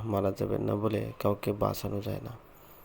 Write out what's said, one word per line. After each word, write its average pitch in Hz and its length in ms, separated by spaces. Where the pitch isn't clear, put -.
মারা 98 280
যাবেন 104 300
না 107 140
বলে 107 420
কাউকে 104 340
বাঁচানো 104 480
যায় 101 200
না, 113 100